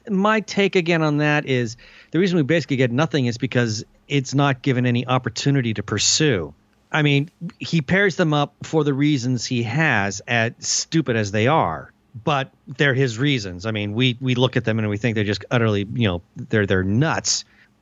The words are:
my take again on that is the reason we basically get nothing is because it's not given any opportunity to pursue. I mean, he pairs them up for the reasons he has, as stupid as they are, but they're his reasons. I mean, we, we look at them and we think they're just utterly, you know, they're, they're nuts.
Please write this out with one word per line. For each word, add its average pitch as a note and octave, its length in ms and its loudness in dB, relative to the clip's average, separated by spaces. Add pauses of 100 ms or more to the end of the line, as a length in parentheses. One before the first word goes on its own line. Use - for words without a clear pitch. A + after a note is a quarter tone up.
my G#3 300 2
take G3 360 0
again E3+ 280 2
on D3 140 2
that D3 280 2
is B2 300 -2 (360)
the D#3+ 80 0
reason F#3 180 2
we D3+ 60 4
basically C#3+ 340 0
get B2+ 140 2
nothing C3+ 360 0
is A#2 100 -4
because A#2 460 -2 (240)
it's C#3 260 -2
not C#3 280 2
given B2 240 0
any A#2+ 200 0
opportunity B2+ 680 0
to G2+ 80 -6
pursue. G2+ 720 0 (380)
I D3+ 100 0
mean, C#3+ 280 2 (300)
he D#3+ 220 -2
pairs F#3+ 340 2
them D#3+ 180 0
up D3 200 -2 (100)
for D3+ 200 0
the C#3+ 100 0
reasons C3 520 0
he A#2+ 180 -2
has, A2+ 640 0
as A#2 320 0
stupid - 580 -2
as G#2 140 -2
they G#2+ 160 2
are, F#2+ 440 0 (320)
but C#3+ 280 -2 (160)
they're C#3+ 260 0
his A#2+ 260 0
reasons. G2+ 460 -2
I A2 60 -2
mean, G#2 220 -4
we, B2 280 0
we B2+ 140 0
look B2 200 2
at A#2+ 100 0
them A2+ 140 0
and G#2+ 100 0
we G2+ 80 -2
think A2+ 180 -2
they're G#2+ 80 0
just G2 280 -2
utterly, A2 420 2
you A#2+ 140 0
know, F2 140 0 (140)
they're, G#2+ 300 0
they're F#2+ 180 2
nuts. A2 600 -2 (380)